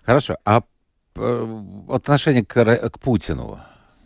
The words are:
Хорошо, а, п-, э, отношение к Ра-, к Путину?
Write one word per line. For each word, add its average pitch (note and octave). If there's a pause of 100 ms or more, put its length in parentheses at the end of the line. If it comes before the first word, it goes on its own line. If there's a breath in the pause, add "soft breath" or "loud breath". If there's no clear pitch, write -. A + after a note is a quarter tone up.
Хорошо, C3
а, G#2+
п-, - (560)
э, A2
отношение C3
к -
Ра-, A2+
к -
Путину? G2+ (480 soft breath)